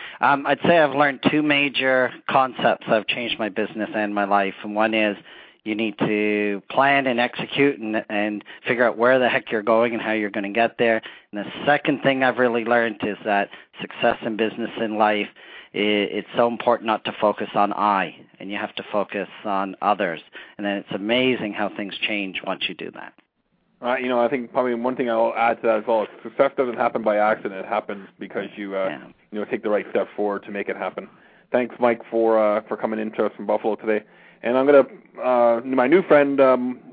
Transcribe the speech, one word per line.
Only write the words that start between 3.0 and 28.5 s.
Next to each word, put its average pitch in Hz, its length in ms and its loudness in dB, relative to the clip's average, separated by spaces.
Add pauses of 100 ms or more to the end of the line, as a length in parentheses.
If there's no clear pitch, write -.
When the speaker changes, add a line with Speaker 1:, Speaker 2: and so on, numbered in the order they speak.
Speaker 1:
changed 120 320 -4
my 110 100 -4
business 104 460 -6
and 107 180 -2
my 101 120 -2
life, 98 300 0 (100)
and 104 100 -8
one 110 180 2
is 107 240 2 (460)
you 107 140 -4
need 107 220 -4
to 104 720 0
plan 139 380 2
and 120 140 0
execute 139 580 0
and, 107 300 -4
and 104 340 -4 (240)
figure 123 180 2
out 113 140 0
where 127 220 4
the 123 80 4
heck 123 240 -2
you're 113 100 -2
going 113 300 2
and 113 100 -6
how 110 100 -4
you're 107 180 -2
gonna 101 200 -6
get 113 280 0
there. 113 220 2 (320)
And 104 120 -8
the - 200 -12
second 147 380 0
thing 131 220 2
I've 120 140 0
really 120 260 2
learned 117 400 2
is 104 200 -4
that 101 260 0 (300)
success - 420 -2
in 110 140 -6
business 107 340 -4 (100)
and 110 180 -2
life, 107 300 2 (460)
i-, - 40 -4
it's 104 560 0
so 120 140 4
important 117 400 0
not 110 160 0
to 107 160 -6
focus 104 340 0
on 104 200 2
I, 95 420 0 (240)
and 95 100 -12
you 101 60 -6
have 104 200 -8
to - 140 -10
focus 98 380 -4 (160)
on 98 380 -4
others. 92 380 0 (360)
And 104 100 -6
then 101 120 -2
it's - 140 -12
amazing 110 600 0
how 104 160 -4
things 98 300 -10
change 101 480 -6
once 95 220 -6
you 90 60 -12
do 87 180 -12
that. - 200 -18 (680)
Speaker 2:
Uh, 123 160 -2
you 127 120 -4
know, 123 120 2
I 120 80 4
think 123 240 -4
probably 127 220 0
one 120 220 -2
thing 123 140 -2
I'll 113 260 0
add 117 240 0
to - 80 -2
that 110 120 2
as 107 60 -8
well 113 160 2
is 98 60 -8 (140)
success 135 340 0
doesn't 123 200 -2
happen 120 260 0
by 107 160 2
accident. 107 360 2
It 95 120 -10
happens 104 420 -6 (100)
because 98 380 -8